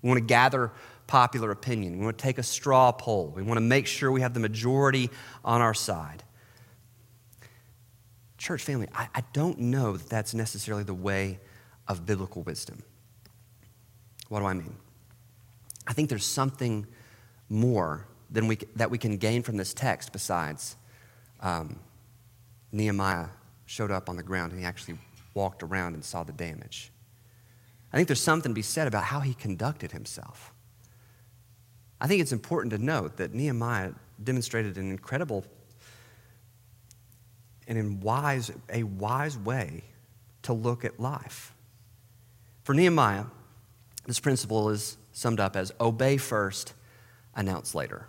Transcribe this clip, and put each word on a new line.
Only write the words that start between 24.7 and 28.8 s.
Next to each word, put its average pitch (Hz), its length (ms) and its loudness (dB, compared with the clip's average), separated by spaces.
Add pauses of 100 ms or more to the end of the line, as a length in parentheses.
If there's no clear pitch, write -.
walked 95 240 -2
around 87 320 -4
and 76 100 -12
saw 85 200 -6
the 76 80 -12
damage. - 580 -12 (1000)
I - 40 2
think 170 120 4
there's 147 120 2
something 156 300 4
to 110 40 0
be 107 80 -2
said 156 260 0